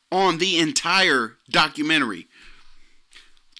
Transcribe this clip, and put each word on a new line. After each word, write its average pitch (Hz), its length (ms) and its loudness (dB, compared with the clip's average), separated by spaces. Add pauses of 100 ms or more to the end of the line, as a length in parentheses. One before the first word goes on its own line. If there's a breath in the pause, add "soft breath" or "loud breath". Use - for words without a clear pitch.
(100)
on 180 280 2
the 180 200 -2
entire 156 760 0 (120)
documentary. 151 800 -2 (1300 soft breath)